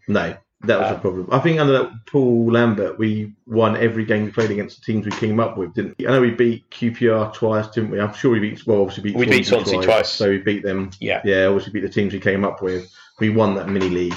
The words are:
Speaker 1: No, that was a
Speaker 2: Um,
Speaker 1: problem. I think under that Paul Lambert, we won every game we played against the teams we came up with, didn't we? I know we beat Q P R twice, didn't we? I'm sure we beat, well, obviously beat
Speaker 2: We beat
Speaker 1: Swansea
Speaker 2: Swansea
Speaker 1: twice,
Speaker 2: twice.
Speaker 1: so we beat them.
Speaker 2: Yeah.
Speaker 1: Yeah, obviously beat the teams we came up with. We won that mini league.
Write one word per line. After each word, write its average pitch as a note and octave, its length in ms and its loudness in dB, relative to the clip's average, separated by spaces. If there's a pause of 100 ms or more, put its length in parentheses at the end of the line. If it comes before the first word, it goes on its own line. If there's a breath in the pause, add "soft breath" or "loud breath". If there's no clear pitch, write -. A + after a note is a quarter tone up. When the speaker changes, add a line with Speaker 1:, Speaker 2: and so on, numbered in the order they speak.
Speaker 1:
No, F#2 280 -2 (280)
that G#2 160 2
was G2+ 120 0
a G2+ 40 -4
Speaker 2:
Um, - 60 -10
Speaker 1:
problem. F#2 300 -4
I C3 80 2
think D#3+ 200 2
under C#3 140 4
that B2 180 0 (160)
Paul A#2 440 2
Lambert, A2 480 2
we G#2+ 320 -2 (140)
won A2 320 2
every A2 280 0
game G#2+ 200 0
we G2+ 60 -8
played A2 200 0
against G2+ 280 -6
the - 120 -6
teams G#2 140 -2
we G#2 60 -4
came A2 280 -2
up G#2+ 180 -2
with, F2+ 180 -6
didn't G2+ 240 -4
we? - 80 -4
I B2 40 0
know C3 100 4
we A#2+ 100 4
beat A#2 400 0
Q A#2+ 200 -4
P A#2+ 160 0
R A2 240 2
twice, G#2+ 360 -2
didn't G#2+ 240 -4
we? G2+ 100 -2
I'm G#2+ 120 -2
sure C3+ 180 0
we A#2 80 2
beat, G#2+ 280 -6
well, G#2 140 4
obviously G2 220 -2
beat G#2 120 -4
Speaker 2:
We A#2+ 120 2
beat G2 180 2
Speaker 1:
Swansea G2+ 280 2
Speaker 2:
Swansea - 20 2
Speaker 1:
twice, F#2 100 0
Speaker 2:
twice. G#2+ 240 4
Speaker 1:
so G#2 200 0
we G2 100 2
beat G2+ 240 -2
them. F#2+ 260 -4 (100)
Speaker 2:
Yeah. G2+ 240 -4
Speaker 1:
Yeah, F#2+ 220 4
obviously G2 280 0
beat G#2 80 -4
the G2 80 -4
teams G2 240 0
we F#2+ 60 -6
came G2 240 0
up F#2+ 180 -4
with. F#2 300 -6 (300 loud breath)
We A2 80 2
won G#2+ 260 2
that F2+ 140 -6
mini F#2+ 200 0
league. F2+ 280 -2